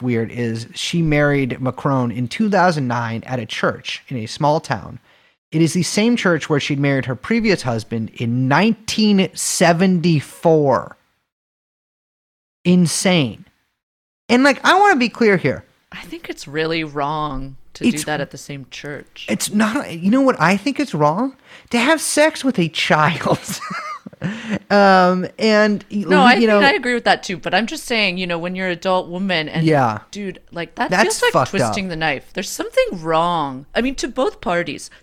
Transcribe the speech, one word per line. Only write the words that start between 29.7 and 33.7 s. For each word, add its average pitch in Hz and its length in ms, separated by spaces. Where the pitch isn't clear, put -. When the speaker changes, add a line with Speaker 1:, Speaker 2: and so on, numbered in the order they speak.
Speaker 2:
dude, 196 300
like, 165 220
that 240 160
Speaker 1:
That's 185 140
Speaker 2:
feels - 180
like 480 100
Speaker 1:
fucked 139 180
Speaker 2:
twisting 127 360
Speaker 1:
up. 180 40
Speaker 2:
the 165 60
knife. 156 380
There's 196 160
something 427 520
wrong. 160 600